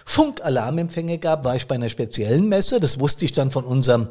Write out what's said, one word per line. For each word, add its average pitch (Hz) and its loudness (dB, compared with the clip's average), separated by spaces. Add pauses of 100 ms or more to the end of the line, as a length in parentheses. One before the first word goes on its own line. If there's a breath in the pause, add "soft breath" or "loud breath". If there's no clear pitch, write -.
Funkalarmempfänge 165 0
gab, 156 0
war 127 0
ich 127 -4
bei 135 -2
einer 120 -2
speziellen 120 0
Messe. 202 2
Das 135 0
wusste 147 0
ich - -2
dann 135 0
von 131 -2
unserem 123 2